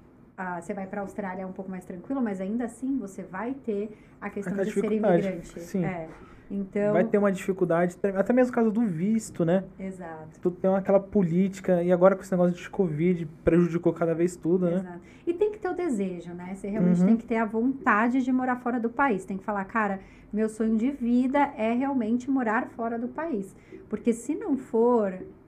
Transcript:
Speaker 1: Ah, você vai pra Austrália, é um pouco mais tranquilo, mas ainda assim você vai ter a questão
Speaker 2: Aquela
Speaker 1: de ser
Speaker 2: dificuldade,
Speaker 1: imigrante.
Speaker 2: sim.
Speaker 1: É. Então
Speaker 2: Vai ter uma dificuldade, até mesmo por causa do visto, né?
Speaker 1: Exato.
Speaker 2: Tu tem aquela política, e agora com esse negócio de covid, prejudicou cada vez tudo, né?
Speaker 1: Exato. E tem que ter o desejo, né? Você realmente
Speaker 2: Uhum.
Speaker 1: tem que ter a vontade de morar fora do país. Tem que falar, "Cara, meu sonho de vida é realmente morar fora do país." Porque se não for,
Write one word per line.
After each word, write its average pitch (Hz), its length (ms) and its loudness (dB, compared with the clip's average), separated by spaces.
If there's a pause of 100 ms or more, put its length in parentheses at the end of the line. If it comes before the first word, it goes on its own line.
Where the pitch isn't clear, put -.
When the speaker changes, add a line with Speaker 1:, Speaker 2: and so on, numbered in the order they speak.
(360)
Speaker 1:
Ah, 180 240 -6
você 208 120 -10
vai 190 140 -8
pra 208 140 -8
Austrália, 190 420 -8
é 185 40 -8
um 185 60 -10
pouco 190 180 -10
mais 185 140 -10
tranquilo, 247 380 -6
mas 196 180 -2
ainda 220 240 -4
assim 262 320 -4
você 196 280 -8
vai 220 300 -8
ter 214 360 -4 (300)
a 202 100 -8
questão 190 220 -6
Speaker 2:
Aquela 196 140 0
Speaker 1:
de 214 60 -4
ser 196 100 0
Speaker 2:
dificuldade, 202 440 2
Speaker 1:
imigrante. 175 340 -8
Speaker 2:
sim. 175 240 -2
Speaker 1:
É. 165 240 -6 (420)
Então 202 440 -2
Speaker 2:
Vai 226 100 6
ter 220 140 2
uma 202 120 4
dificuldade, 175 640 0 (220)
até 196 160 2
mesmo 254 180 4
por - 40 -10
causa 226 160 4
do 208 100 0
visto, 202 640 0
né? 185 200 2 (140)
Speaker 1:
Exato. 170 640 -12
Speaker 2:
Tu 180 100 2
tem 190 240 2
aquela 196 240 4
política, 185 840 2
e 180 100 4
agora 185 240 6
com 190 60 -10
esse - 100 -10
negócio 180 240 4
de - 140 -14
covid, 170 560 0 (180)
prejudicou 170 480 4
cada 165 220 0
vez 170 200 0
tudo, 180 300 0
né? 175 120 2
Speaker 1:
Exato. 180 240 -6 (260)
E 339 80 0
tem 415 180 0
que 415 60 -14
ter 370 100 -6
o 349 60 -2
desejo, 190 580 -4
né? 180 220 -10
Você 202 140 -10
realmente 180 320 4
Speaker 2:
Uhum. 180 60 6
Speaker 1:
tem 226 120 6
que - 80 -6
ter 233 100 0
a 226 80 2
vontade 240 800 2
de 254 100 0
morar 254 240 0
fora 240 240 -4
do 226 80 -2
país. 233 380 0
Tem 196 100 -6
que 190 80 -10
falar, 202 220 -4
"Cara, 202 340 -2 (320)
meu 214 160 0
sonho 220 300 0
de 247 120 0
vida 254 480 2 (200)
é 220 160 0
realmente 247 560 0
morar 247 380 0
fora 233 300 -6
do 240 100 -6
país." 254 460 -6 (360)
Porque 226 240 0
se 294 200 -6
não 392 220 -2
for, 220 640 2 (300)